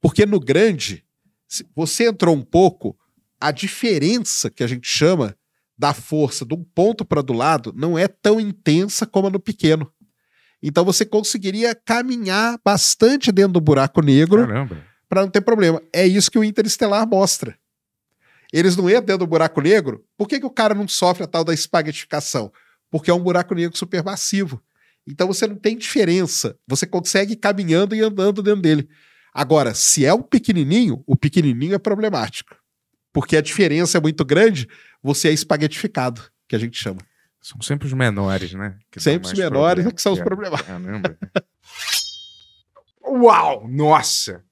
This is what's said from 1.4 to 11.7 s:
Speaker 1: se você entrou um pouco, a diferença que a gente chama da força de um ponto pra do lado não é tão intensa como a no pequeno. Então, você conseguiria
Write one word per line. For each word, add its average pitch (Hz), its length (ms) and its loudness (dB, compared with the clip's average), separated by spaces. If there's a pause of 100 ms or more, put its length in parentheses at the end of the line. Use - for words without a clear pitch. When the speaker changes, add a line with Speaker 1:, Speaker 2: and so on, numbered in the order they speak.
Speaker 1:
se - 260 -12
você 160 320 -2
entrou 185 300 2
um 135 80 -6
pouco, 170 520 2 (440)
a 151 100 0
diferença 196 960 -2
que - 140 -6
a 120 60 -2
gente 123 180 -8
chama 151 500 2 (400)
da 147 160 0
força 147 540 -4
de 123 80 -4
um 170 80 -10
ponto 208 420 0
pra 156 160 -2
do 127 120 -4
lado 120 440 0
não 160 220 -2
é 180 80 2
tão 208 340 0
intensa 196 680 -2
como 190 200 0
a 196 40 0
no 190 100 -4
pequeno. 156 520 -2 (680)
Então, 151 220 0
você 190 200 2
conseguiria 214 720 -2